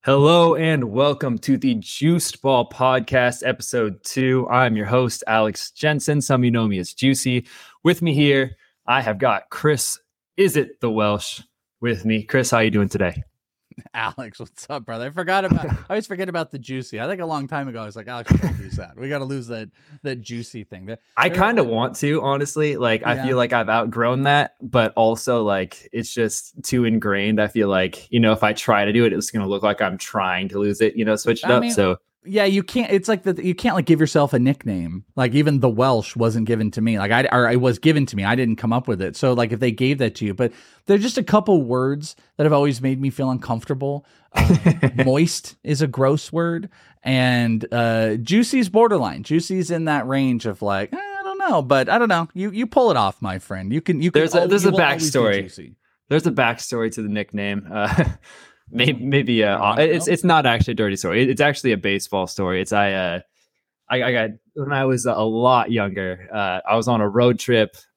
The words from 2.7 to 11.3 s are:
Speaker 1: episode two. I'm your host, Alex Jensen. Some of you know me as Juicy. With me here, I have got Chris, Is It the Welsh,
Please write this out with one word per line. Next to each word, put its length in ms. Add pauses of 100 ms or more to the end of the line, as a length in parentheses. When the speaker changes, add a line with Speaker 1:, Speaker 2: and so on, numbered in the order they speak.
Speaker 1:
episode 560
two. 480
I'm 280
your 80
host, 420
Alex 440
Jensen. 500
Some 180
of 60
you 60
know 180
me 100
as 140
Juicy. 520 (380)
With 180
me 120
here, 420 (320)
I 140
have 180
got 300
Chris, 500 (380)
Is 180
It 240
the 100
Welsh, 520 (400)